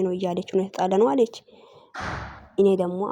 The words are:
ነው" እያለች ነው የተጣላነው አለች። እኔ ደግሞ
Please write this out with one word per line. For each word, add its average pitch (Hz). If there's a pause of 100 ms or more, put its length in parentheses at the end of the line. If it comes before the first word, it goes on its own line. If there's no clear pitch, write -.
ነው" 185
እያለች 180
ነው 190
የተጣላነው 190
አለች። 254 (1200)
እኔ 196 (100)
ደግሞ 180 (100)